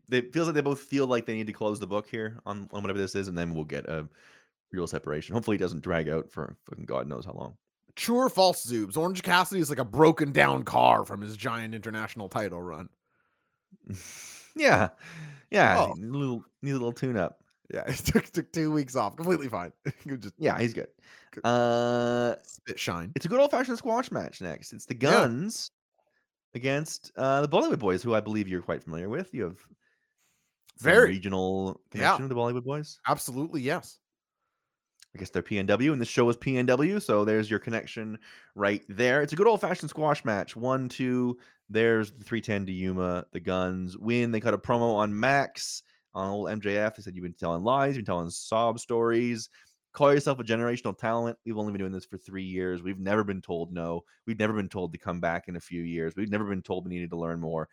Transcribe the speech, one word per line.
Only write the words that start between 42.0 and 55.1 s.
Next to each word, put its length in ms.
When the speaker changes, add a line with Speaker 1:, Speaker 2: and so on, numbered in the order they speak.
Speaker 1:
the 120
three 180
ten 240
to 60
Yuma, 600
the 80
Guns 560
win. 340
They 100
cut 120
a 60
promo 380
on 220
Max, 640
on 140
old 220
M 100
J 160
F. 200
They 60
said, 120
"You've 80
been 100
telling 320
lies, 320
you've 80
been 80
telling 180
sob 480
stories. 720
Call 180
yourself 280
a 40
generational 520
talent. 500
We've 100
only 160
been 80
doing 120
this 120
for 140
three 260
years. 380
We've 180
never 240
been 160
told 320
no. 320
We've 120
never 140
been 160
told 240
to 60
come 220